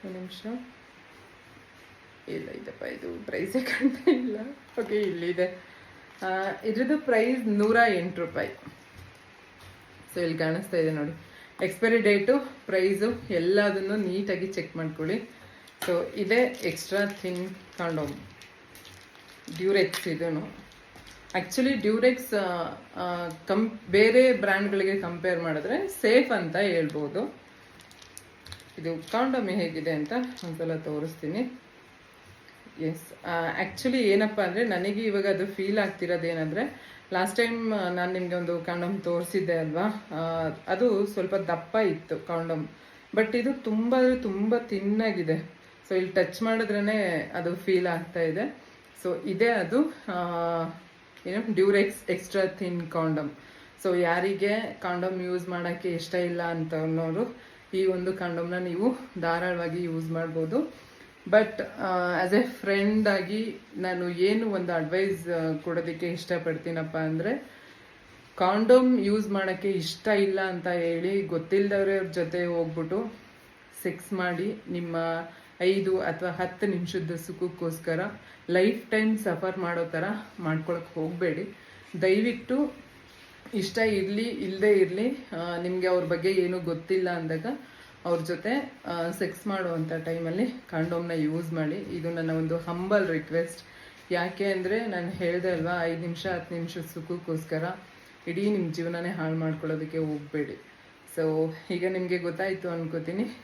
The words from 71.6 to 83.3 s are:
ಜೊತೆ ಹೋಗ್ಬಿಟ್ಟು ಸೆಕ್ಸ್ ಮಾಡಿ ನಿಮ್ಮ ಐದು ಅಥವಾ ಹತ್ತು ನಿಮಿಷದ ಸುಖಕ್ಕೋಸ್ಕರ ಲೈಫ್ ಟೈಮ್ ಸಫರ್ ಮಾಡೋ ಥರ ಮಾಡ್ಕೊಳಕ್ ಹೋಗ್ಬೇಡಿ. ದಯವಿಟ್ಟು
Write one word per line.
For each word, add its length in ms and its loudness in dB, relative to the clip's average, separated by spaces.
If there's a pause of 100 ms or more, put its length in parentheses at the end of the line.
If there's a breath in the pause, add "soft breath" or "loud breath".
ಜೊತೆ 420 -2
ಹೋಗ್ಬಿಟ್ಟು 680 -2 (720)
ಸೆಕ್ಸ್ 300 -6
ಮಾಡಿ 460 -2 (100)
ನಿಮ್ಮ 280 -4 (640 loud breath)
ಐದು 380 2
ಅಥವಾ 300 -2
ಹತ್ತು 360 -2
ನಿಮಿಷದ 480 -2
ಸುಖಕ್ಕೋಸ್ಕರ 840 -4 (500 loud breath)
ಲೈಫ್ 400 4
ಟೈಮ್ 280 4
ಸಫರ್ 400 -2
ಮಾಡೋ 260 -2
ಥರ 200 -2 (360)
ಮಾಡ್ಕೊಳಕ್ 540 -2
ಹೋಗ್ಬೇಡಿ. 640 -2 (460 loud breath)
ದಯವಿಟ್ಟು 720 2 (800 loud breath)